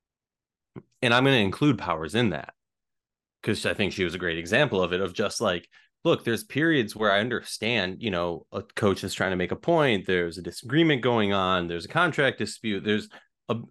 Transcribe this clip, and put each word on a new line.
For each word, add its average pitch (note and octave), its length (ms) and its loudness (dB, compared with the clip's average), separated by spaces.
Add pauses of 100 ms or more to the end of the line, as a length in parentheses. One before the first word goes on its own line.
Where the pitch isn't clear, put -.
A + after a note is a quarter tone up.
(1000)
and A#2+ 120 4
I'm B2+ 120 6
gonna C3+ 120 6
include G#2+ 400 2
Powers D#2+ 380 -4
in A#2 140 4
that, D2 240 -6 (880)
'cause G#2+ 220 -2
I F#2 80 0
think F#2+ 180 0
she G2 140 -2
was E2+ 100 -2
a F#2 40 -8
great E2+ 180 -2
example G2+ 440 0
of F2 120 0
it, F#2 80 0
of F#2 120 -4
just, G2+ 280 -4
like, F2+ 260 -2 (380)
look, D#3 180 2
there's A2 220 -2
periods C#3+ 500 0
where G#2+ 160 2
I G2 80 4
understand, G#2+ 840 -4
you A2+ 100 -4
know, F2 400 -4
a G#2 100 -6
coach - 420 0
is F#2+ 100 -6
trying F#2+ 180 0
to F#2 40 0
make F2+ 160 -2
a - 60 -4
point, C#3 480 2
there's F2 320 -2
a F2+ 60 -10
disagreement C3 580 0
going A2+ 320 2
on, F#2 340 2
there's E2+ 180 -6
a - 40 -14
contract D3+ 480 0
dispute, G#2 480 -6
there's G#2+ 240 0 (400)
a, A#2 100 -2 (120)